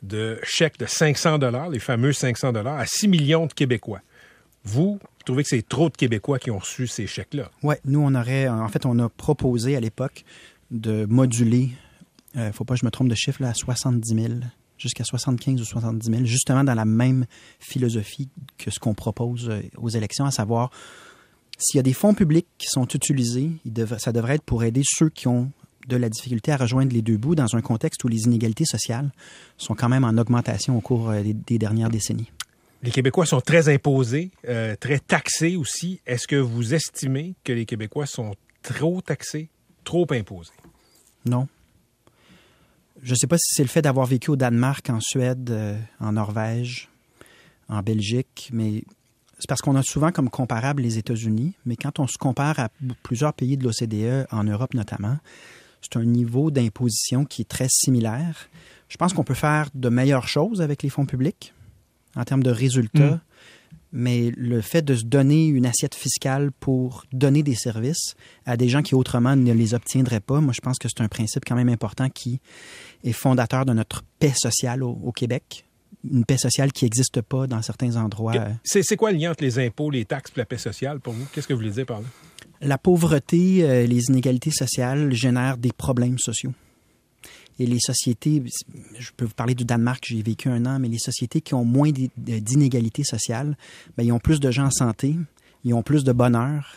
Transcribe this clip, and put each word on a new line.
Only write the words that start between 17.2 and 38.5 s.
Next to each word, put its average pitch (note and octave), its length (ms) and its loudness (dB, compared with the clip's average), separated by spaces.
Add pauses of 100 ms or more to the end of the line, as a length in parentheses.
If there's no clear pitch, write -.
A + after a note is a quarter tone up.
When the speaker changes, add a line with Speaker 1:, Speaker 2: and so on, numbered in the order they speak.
Speaker 2:
philosophie B2 680 -4 (300)
que - 120 -8
ce - 100 -6
qu'on A2 140 -2
propose, A#2+ 560 -6
euh, G#2 100 -6 (160)
aux A#2 140 -6
élections, A2+ 340 -2
à C#3 60 0
savoir, A#2 400 0 (880)
s'il - 180 0
y C3+ 40 6
a - 20 6
des C3 100 4
fonds G#3 220 4
publics E3+ 320 4 (120)
qui - 100 -10
sont B2+ 200 0
utilisés, C3 600 0 (160)
ils A#2 60 -8
dev-, A2+ 260 -4
ça B2 140 -2
devrait A#2 240 0
être D3+ 60 -4
pour A#2 220 0
aider A#2 200 2
ceux D#3 260 2
qui - 180 -4
ont B2 220 2 (380)
de B2 80 0
la A#2+ 120 0
difficulté A#2+ 440 -4
à C#3+ 40 2
rejoindre C3 380 2
les A#2 80 2
deux A2 160 2
bouts C#3+ 160 0
dans B2+ 200 2
un A2+ 60 2
contexte A#2 440 -2
où B2 40 0
les A2+ 140 0
inégalités A2+ 420 2
sociales B2+ 480 -2 (460)
sont - 160 -6
quand A#2+ 160 0
même C3 140 4
en A2+ 120 4
augmentation A#2 640 0
au - 20 0
cours, A2+ 300 0
euh, G#2 120 0
des, G#2+ 120 -2
des A2+ 240 -2
dernières A2 320 0
décennies. A2+ 400 -4 (520)
Speaker 1:
Les B2 80 -4
Québécois C3+ 340 2
sont D3 160 2
très D#3 300 6
imposés, C#3 600 2 (160)
euh, A2+ 300 -4
très C#3 220 -2
taxés E3+ 580 0
aussi. F3 480 -6
Est-ce B2 220 -4
que D3 100 0
vous A#2+ 380 0
estimez D3 680 -4
que C3 100 -4
les A#2 120 -2
Québécois A2 400 -6
sont G#2+ 300 -8 (280)